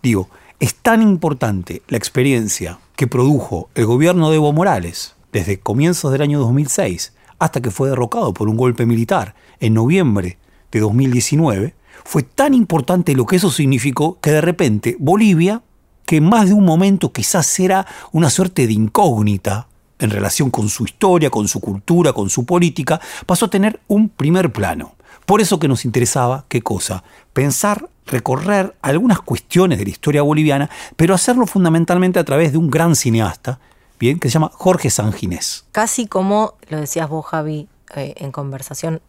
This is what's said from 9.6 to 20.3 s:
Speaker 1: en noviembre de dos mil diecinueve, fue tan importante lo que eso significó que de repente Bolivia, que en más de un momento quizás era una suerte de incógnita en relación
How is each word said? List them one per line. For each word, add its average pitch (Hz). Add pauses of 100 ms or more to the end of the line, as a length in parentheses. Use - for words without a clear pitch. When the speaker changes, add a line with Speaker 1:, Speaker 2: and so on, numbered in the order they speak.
Speaker 1:
en 110
noviembre 113 (340)
de 110
dos 107
mil 131
diecinueve, 123 (280)
fue 147
tan 277
importante 175
lo 127
que 180
eso 175
significó 135
que 151
de 151
repente 139
Bolivia, 196 (420)
que 160
en 156
más 214
de 202
un 202
momento 180
quizás -
era 185 (240)
una 160
suerte 180
de 110
incógnita 107 (300)
en 107
relación 101